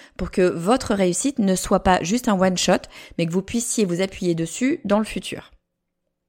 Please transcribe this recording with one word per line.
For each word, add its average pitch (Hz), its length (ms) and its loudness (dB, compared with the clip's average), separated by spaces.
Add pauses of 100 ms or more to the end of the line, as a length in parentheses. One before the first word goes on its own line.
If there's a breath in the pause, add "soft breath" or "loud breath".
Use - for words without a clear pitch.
(180 loud breath)
pour 180 140 -6
que 196 100 0
votre 185 540 2
réussite 190 420 0
ne 190 180 2
soit - 280 0
pas 185 180 4
juste 226 260 -2
un 196 120 2
one-shot, 185 480 2 (300 loud breath)
mais 165 100 0
que 160 40 -6
vous 185 120 0
puissiez 233 420 -2
vous 175 160 -2
appuyer 185 320 -2
dessus 240 500 -2
dans 202 140 2
le 214 80 0
futur. - 460 -10 (760)